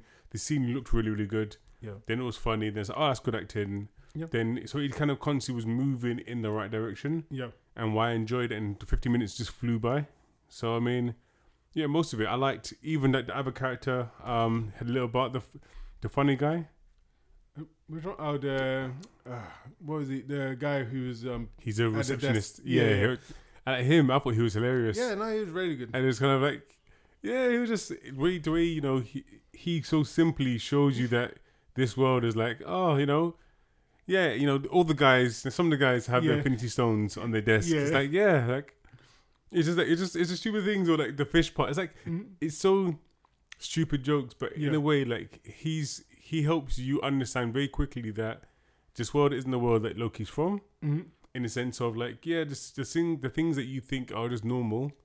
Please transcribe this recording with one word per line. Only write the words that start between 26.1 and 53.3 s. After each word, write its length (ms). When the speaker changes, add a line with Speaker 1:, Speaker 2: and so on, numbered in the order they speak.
Speaker 1:
kind 120
of 100
like, 360
yeah, 300
he 80
was 100
just, 220
way, 260
the 120
way, 120
you 180
know, 180
he, 240
he 300
so 220
simply 540
shows 400
you 120
that 260
this 240
world 260
is 140
like, 280
oh, 300
you 100
know, 300
yeah, 260
you 140
know, 260
all 140
the 80
guys, 600
some 120
of 60
the 60
guys 300
have 160
the 60
Speaker 2:
Yeah. 80
Speaker 1:
Infinity 320
Stones 480
on 140
their 100
desk. 280
It's 220
Speaker 2:
Yeah. 60
Speaker 1:
like, 160
yeah, 340
like, 280
it's 140
just 120
like, 100
it's 120
just, 160
it's 140
just 120
stupid 220
things, 240
or 100
like 200
the 80
fish 280
pot. 160
It's 80
like, 160
Speaker 2:
Mm-hmm. 160
Speaker 1:
it's 180
so 400
stupid 440
jokes, 300
but 200
in 80
Speaker 2:
Yeah. 40
Speaker 1:
a 40
way, 240
like, 420
he's, 600
he 100
helps 380
you 220
understand 520
very 140
quickly 440
that 320
this 180
world 200
isn't 180
the 80
world 240
that 140
Loki's 320
from. 320
Speaker 2:
Mm-hmm. 180
Speaker 1:
In 80
the 60
sense 320
of, 160
like, 280
yeah, 200
this, 260
the 140
thing, 340
the 100
things 280